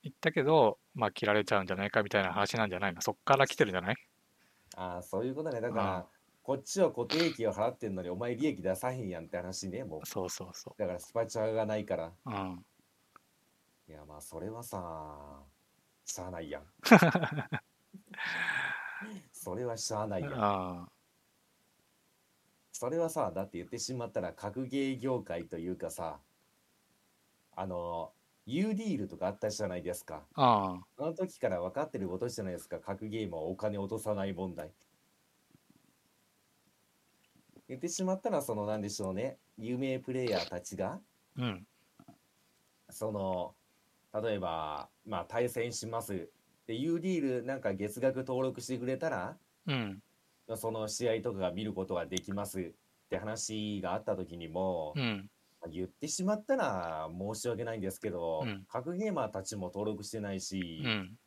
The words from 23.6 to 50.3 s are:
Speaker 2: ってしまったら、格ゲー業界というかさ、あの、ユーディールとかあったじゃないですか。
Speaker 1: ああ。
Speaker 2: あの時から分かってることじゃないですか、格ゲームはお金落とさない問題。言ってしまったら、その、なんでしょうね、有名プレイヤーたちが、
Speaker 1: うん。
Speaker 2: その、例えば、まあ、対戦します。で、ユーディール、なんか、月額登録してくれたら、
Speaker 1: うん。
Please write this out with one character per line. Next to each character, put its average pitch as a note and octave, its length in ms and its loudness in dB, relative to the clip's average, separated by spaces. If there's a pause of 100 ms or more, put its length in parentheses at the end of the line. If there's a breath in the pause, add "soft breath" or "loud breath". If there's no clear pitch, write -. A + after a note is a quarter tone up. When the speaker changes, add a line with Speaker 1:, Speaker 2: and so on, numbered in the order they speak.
Speaker 2:
っ - 20 -20
て A#2+ 80 -6
し C3 160 -4
ま A#2 140 -2
っ F#2+ 40 -10
た G#2 100 0
ら、 F2 120 -4
格 G#2+ 320 -4
ゲ C3+ 280 0
ー B2 40 -4
業 B2+ 220 2
界 E2+ 260 -4
と E2+ 140 -6
い E2+ 100 -2
う F#2 60 0
か E2+ 160 -4
さ、 D#2+ 280 -6 (1400)
あ F#2+ 120 -4
の、 E2+ 460 -4 (340)
ユ F3 220 0
ー G#3+ 60 0
デ A3 100 -4
ィ F#3 100 0
ー - 60 -2
ル F#2+ 60 -4
と E2 100 -10
か F2+ 100 0
あ F2+ 40 2
っ - 60 -8
た G#2+ 140 0
じ G#2+ 120 -2
ゃ G2 40 0
な F2+ 100 -2
い E2 60 -6
で F2 100 -2
す - 100 -8
か。 D#2 300 -12
Speaker 1:
あ G2+ 460 4 (180)
あ。 C#3 60 -4
Speaker 2:
あ - 20 -2
の E3 80 0
時 F#3 240 -4
か A#2 120 2
ら F2+ 120 2
分 F#2 140 -4
か C#3+ 80 0
っ D#3 80 -6
て B2 80 -6
る F#2+ 100 -2
こ F#2 80 -2
と A#2+ 100 -2
じ B2 140 -6
ゃ - 20 -2
な F#2+ 60 -2
い F2+ 40 -4
で E2+ 60 -6
す - 80 -14
か、 E2+ 120 -6
格 G2 280 -6
ゲ A2 180 -2
ー F2+ 40 -4
ム E2+ 60 -6
は D#2 80 -4
お F#2 120 -2
金 G#2 220 -2
落 G2 100 -2
と G#2+ 120 -4
さ G#2+ 160 -2
な G2 100 0
い G2 80 -2
問 F2+ 220 -4
題。 D#2 160 -8 (3000)
言 B2+ 100 -8
っ - 40 -8
て E3+ 60 -2
し F3+ 160 0
ま F#3 100 4
っ F#3+ 80 -2
た A#3 100 2
ら、 D#3 100 4
そ A#2 140 0
の、 G#2 100 0
な G#2+ 120 2
ん G#2+ 40 -2
で G2+ 80 -2
し G2+ 140 -4
ょ F#2+ 80 0
う - 20 -2
ね、 A#2 240 -2 (200)
有 A#2+ 200 -2
名 C3 220 0
プ B2+ 120 -6
レ B2+ 140 2
イ A#2 40 2
ヤ F#2+ 100 2
ー F2 100 -4
た F2+ 100 -4
ち - 160 -10
が、 G#2 240 -2 (380)
Speaker 1:
う B2 80 0
ん。 G2 220 -4 (1200)
Speaker 2:
そ G#2+ 220 -4
の、 F#2+ 420 0 (680)
例 A2 140 2
え G2 40 -2
ば、 D#2 500 -2 (160)
ま G2+ 140 -2
あ、 E2 60 -4
対 A#2+ 240 0
戦 A#2+ 220 -2
し - 140 -6
ま A#2 160 -2
す。 F#2+ 280 -4 (360)
で、 - 100 -4
ユ D#3 200 0
ー E3+ 40 0
デ D#3+ 100 -2
ィ F3+ 100 2
ー - 20 0 (200)
ル、 - 20 -8
な C3+ 140 -2
ん - 40 -8
か、 G3+ 120 2
月 G3+ 260 -2
額 C3 180 4
登 C3 280 0
録 B2+ 140 -2
し A2 60 -8
て C3 140 -2
く B2 60 -4
れ C3 120 0
た D#3+ 120 0
ら、 A#2 280 -4 (300)
Speaker 1:
う D3 60 2
ん。 G#2 280 -2 (560)